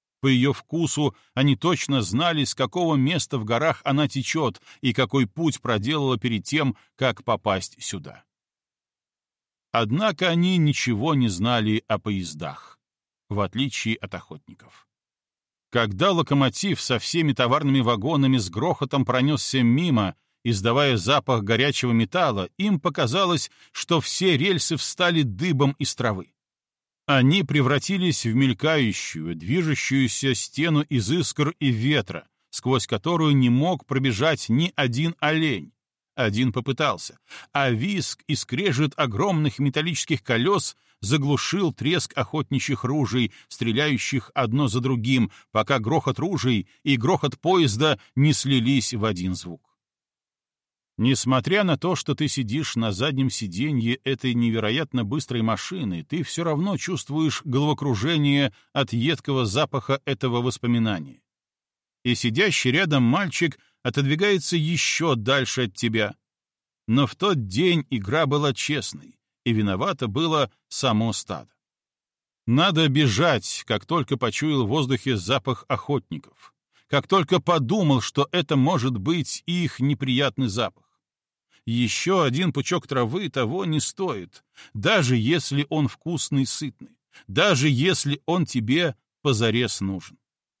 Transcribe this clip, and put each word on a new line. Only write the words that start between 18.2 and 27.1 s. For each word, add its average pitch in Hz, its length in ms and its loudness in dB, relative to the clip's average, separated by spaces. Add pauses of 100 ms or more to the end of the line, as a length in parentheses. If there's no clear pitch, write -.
с 92 140 -2
грохотом 139 520 0
пронесся 127 600 0
мимо, 120 520 2 (280)
издавая 117 520 2
запах 117 480 2
горячего 120 480 0
металла, 113 640 0
им 196 220 0
показалось, 170 720 0 (220)
что - 280 -2
все 175 380 0
рельсы 170 400 0
встали 175 460 0
дыбом 135 560 0
из - 160 -4
травы. 107 380 -4 (720)
Они 143 360 4